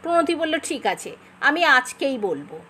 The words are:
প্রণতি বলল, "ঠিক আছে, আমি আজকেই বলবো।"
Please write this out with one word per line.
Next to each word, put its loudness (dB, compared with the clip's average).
প্রণতি 2
বলল, -2
"ঠিক -8
আছে, -4
আমি 2
আজকেই 2
বলবো।" -6